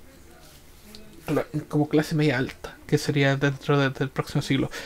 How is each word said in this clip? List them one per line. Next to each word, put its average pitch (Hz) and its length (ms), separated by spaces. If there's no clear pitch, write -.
cla-, 135 200
como 147 200
clase 151 260
media 151 220
alta, - 380
que 151 120
sería 139 380
dentro 143 400
de, 139 140
del 135 200
próximo - 320
siglo, - 280